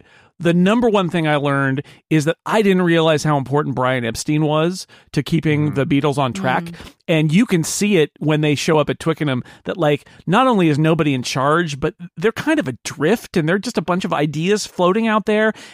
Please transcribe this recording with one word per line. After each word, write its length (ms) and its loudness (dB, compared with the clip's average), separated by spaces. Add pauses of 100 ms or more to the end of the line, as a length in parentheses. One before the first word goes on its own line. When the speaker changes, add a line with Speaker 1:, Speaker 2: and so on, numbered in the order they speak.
(420)
Speaker 1:
the 120 2
number 360 4
one 200 2
thing 180 0
I 80 2
learned 480 0 (260)
is 140 2
that 220 0
I 160 2
didn't 220 4
realize 420 2
how 120 2
important 380 -2
Brian 300 0
Epstein 400 -2
was 420 -2 (240)
to 100 0
keeping 500 0
Speaker 2:
Mm-hmm. 40 -8
Speaker 1:
the 100 0
Beatles 320 0
on 140 -2
track. 320 -2
Speaker 3:
Mm. 140 -14 (320)
Speaker 1:
And 240 2
you 120 4
can 200 0
see 320 0
it 220 2
when 200 0
they 160 2
show 240 0
up 100 0
at 100 -4
Twickenham 440 -2 (220)
that, 100 -4
like, 320 0 (200)
not 200 2
only 220 2
is 100 0
nobody 340 2
in 100 -4
charge, 540 -2
but 160 -4 (220)
they're 160 -2
kind 260 -2
of 120 -4
adrift 680 -4
and 140 0
they're 100 0
just 180 -6
a 40 0
bunch 240 -2
of 80 -4
ideas 520 -2
floating 440 0
out 160 0
there. 260 2 (220)